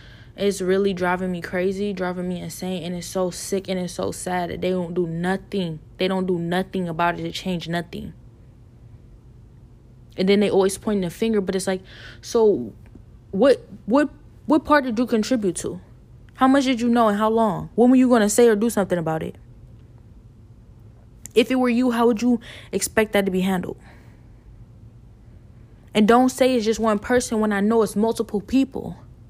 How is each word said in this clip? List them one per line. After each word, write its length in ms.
it's 240
really 340
driving 380
me 80
crazy, 520
driving 360
me 120
insane, 440
and 100
it's 140
so 220
sick 380
and 100
it's 140
so 200
sad 380
that 100
they 100
don't 240
do 140
nothing. 720
They 80
don't 200
do 120
nothing 500
about 300
it 60
to 80
change 360
nothing. 440
And 120
then 100
they 120
always 280
pointing 240
the 80
finger, 300
but 160
it's 100
like, 160
so 520
what, 340
what, 240
what 180
part 200
did 120
you 100
contribute 500
to? 240
How 120
much 180
did 160
you 80
know 200
and 100
how 120
long? 440
When 160
were 60
you 120
gonna 220
say 160
or 80
do 160
something 280
about 260
it? 100
If 140
it 60
were 120
you, 220
how 160
would 160
you 180
expect 400
that 140
to 40
be 120
handled? 340
And 140
don't 220
say 260
it's 80
just 160
one 180
person 420
when 120
I 80
know 220
it's 120
multiple 460
people. 560